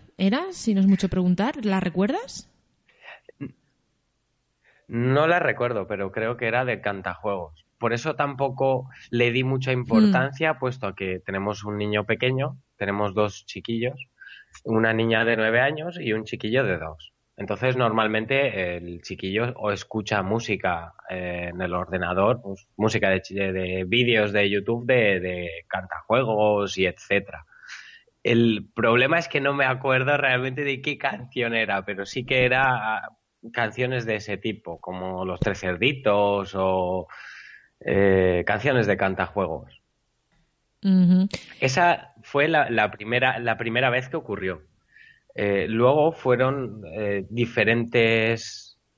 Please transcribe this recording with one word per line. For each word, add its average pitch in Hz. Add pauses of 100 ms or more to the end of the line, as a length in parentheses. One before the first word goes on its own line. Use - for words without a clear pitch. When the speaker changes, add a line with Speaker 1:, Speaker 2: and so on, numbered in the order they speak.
(180)
Speaker 1:
era, 269
si 226
no 196
es 190
mucho 196
preguntar? 190
¿La 190
recuerdas? 202 (2500)
Speaker 2:
No 131
la 170
recuerdo, 120
pero 98
creo 113
que 120
era 120
de 113
Cantajuegos. 95 (140)
Por 113
eso 143
tampoco 135 (220)
le 120
di 127
mucha 131
importancia, 139
Speaker 1:
Mm. -
Speaker 2:
puesto 113
que 92
tenemos 101
un 104
niño 104
pequeño 127 (180)
tenemos 101
dos 104
chiquillos, 117 (560)
una 113
niña 113
de 113
nueve 110
años 156
y 120
un 110
chiquillo 117
de 92
dos. 80 (240)
Entonces, 107
normalmente, 110
el 87
chiquillo 101
o 104
escucha 104
música, 95 (160)
eh, 87
en 90
el 90
ordenador, 90
pues, -
música 107
de 95
chi-, -
de, 98
de 92
vídeos 110
de 101
YouTube 117
de, 113
de 90 (160)
cantajuegos 104
y 92
etcétera. 98 (800)
El 117
problema 120
es -
que -
no 139
me 139
acuerdo 131
realmente 131
de 139
qué 139
canción 120
era, 101
pero 98
sí 127
que 127
era 123 (500)
canciones 120
de 110
ese 104
tipo, 92
como 92
Los 90
Tres 101
Cerditos 101
o, 92 (720)
eh, 92
canciones 113
de 98
cantajuegos. 95 (1040)
Speaker 1:
Ujú. 185 (320)
Speaker 2:
Esa 170
fue 143
la, 156
la 110
primera, 120
la 117
primera 120
vez 127
que -
ocurrió. 92 (720)
Eh, 98
luego 135
fueron, 127 (100)
eh, 101
diferentes, 113 (200)